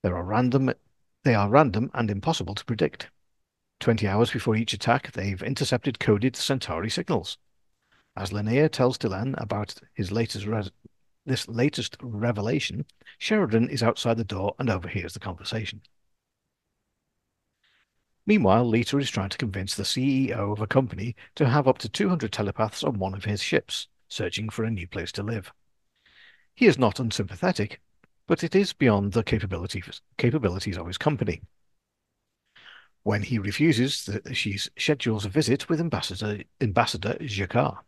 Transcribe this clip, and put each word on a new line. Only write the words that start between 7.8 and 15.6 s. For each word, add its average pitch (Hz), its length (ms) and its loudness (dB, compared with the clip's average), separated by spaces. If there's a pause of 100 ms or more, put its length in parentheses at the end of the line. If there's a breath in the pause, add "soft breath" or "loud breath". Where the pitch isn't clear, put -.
As 95 140 -6
Linnea 113 380 2
tells 127 280 2
Delenn 110 440 -4
about 104 340 -6 (180)
his 95 180 -4
latest 107 340 -2
res-, 104 260 -4 (540)
this 131 220 -2
latest 120 540 -2
revelation, 113 840 -2 (320 loud breath)
Sheridan 123 520 2
is 135 120 -2
outside 117 360 2
the 113 80 -2
door 98 340 -4
and 113 100 0
overhears 90 440 -4
the - 60 -12
conversation. 101 600 -8 (2500)